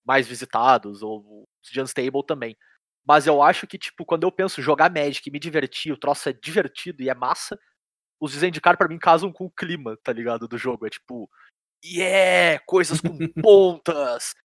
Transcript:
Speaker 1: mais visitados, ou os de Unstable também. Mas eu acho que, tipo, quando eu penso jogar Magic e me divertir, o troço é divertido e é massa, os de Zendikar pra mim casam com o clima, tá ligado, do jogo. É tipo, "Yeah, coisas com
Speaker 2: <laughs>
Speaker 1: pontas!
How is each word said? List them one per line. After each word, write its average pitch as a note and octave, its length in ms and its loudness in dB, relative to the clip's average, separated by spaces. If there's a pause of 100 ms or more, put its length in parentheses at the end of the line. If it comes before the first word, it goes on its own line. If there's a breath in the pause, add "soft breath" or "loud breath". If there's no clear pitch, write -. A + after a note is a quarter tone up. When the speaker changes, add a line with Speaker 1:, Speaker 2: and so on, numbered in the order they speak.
Speaker 1:
mais C3 220 0
visitados, A#2 760 0
ou G#2+ 420 -14 (180)
os - 60 -20
de C3 120 -6
Unstable C3+ 440 -6
também. A#2+ 320 -8 (480 soft breath)
Mas D3 220 4
eu C#3+ 160 4
acho F3+ 240 4
que, F#3+ 100 -14
tipo, - 280 -14
quando E3 180 -2
eu F#3 80 0
penso F#3+ 300 -4
jogar D#3 280 2
Magic D3 380 -6
e C#3+ 40 -12
me C#3+ 80 -8
divertir, D#3 520 -6
o C3 60 -8
troço C#3+ 320 -4
é C3 40 -4
divertido D#3+ 720 -6
e C3 60 -2
é B2+ 40 -2
massa, B2+ 460 -6 (600)
os C3 120 -6
de C#3+ 80 -12
Zendikar F3 380 2
pra F3+ 100 0
mim E3 100 -12
casam E3+ 340 2
com F#3 140 -12
o - 60 -12
clima, D3 520 -8
tá C3 100 -4
ligado, A#2 340 -6
do A#2 100 -10
jogo. A#2 300 -6
É - 20 -12
tipo, A#2 400 -14 (560 soft breath)
"Yeah, F3+ 800 2
coisas E3+ 360 0
com F3 160 -6
Speaker 2:
<laughs> D#3+ 280 -6
Speaker 1:
pontas! E3 880 4 (120)